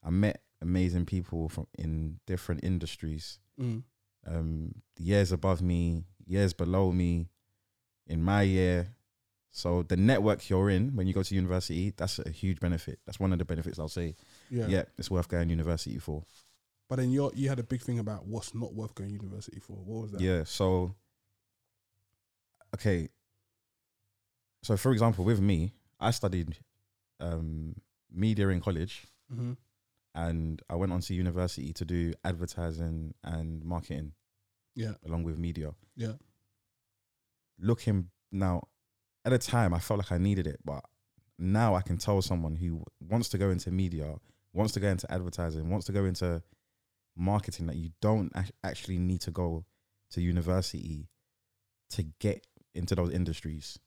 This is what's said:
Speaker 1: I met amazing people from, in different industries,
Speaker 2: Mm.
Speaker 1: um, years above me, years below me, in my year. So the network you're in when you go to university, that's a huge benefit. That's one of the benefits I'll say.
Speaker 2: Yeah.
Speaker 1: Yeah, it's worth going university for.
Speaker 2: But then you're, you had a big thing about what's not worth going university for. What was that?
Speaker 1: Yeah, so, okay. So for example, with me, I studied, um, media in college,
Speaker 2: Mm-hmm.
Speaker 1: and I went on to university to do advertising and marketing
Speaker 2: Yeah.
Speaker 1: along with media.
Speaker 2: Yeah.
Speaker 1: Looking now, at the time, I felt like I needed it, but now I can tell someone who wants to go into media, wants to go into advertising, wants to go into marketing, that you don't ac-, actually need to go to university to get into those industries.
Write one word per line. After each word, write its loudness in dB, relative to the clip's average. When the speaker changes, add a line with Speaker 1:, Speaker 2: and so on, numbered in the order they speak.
Speaker 1:
I -4
met 2
amazing 2
people -2
from, -6
in -4
different -4
industries, -4
Speaker 2:
Mm. -4
Speaker 1:
um, -2
years 4
above 2
me, 2
years 2
below 2
me, 2
in 0
my 6
year. 4
So 0
the 0
network 6
you're 4
in 2
when 0
you 2
go 2
to -2
university, 0
that's -4
a -6
huge -2
benefit. -2
That's -12
one 2
of 2
the -2
benefits -6
I'll -4
say. -4
Speaker 2:
Yeah. -2
Speaker 1:
Yeah, 2
it's -8
worth 2
going 0
university 0
for. -6
Speaker 2:
But -2
then 2
you're, 2
you 0
had 0
a -2
big -2
thing -2
about -4
what's -8
not -6
worth -8
going -8
university -10
for. -16
What -8
was -8
that? -6
Speaker 1:
Yeah, 4
so, 2
okay. 2
So 0
for 4
example, 4
with 4
me, 4
I 2
studied, -2
um, -4
media 2
in 2
college, -4
Speaker 2:
Mm-hmm. -4
Speaker 1:
and -2
I -4
went 0
on 0
to -4
university -2
to -6
do 0
advertising -4
and -6
marketing -6
Speaker 2:
Yeah. -6
Speaker 1:
along -2
with -4
media. -4
Speaker 2:
Yeah. -4
Speaker 1:
Looking 2
now, 0
at 2
the 6
time, 4
I 2
felt 0
like -2
I 2
needed 2
it, -6
but -8
now 4
I 2
can -2
tell 2
someone -2
who -4
wants -2
to -2
go 4
into -2
media, -2
wants 2
to 0
go 2
into 0
advertising, -2
wants -2
to -6
go 2
into 0
marketing, 0
that -4
you -4
don't 2
ac-, -2
actually -4
need 2
to -6
go -2
to -4
university 0
to -2
get -2
into 0
those 2
industries. -4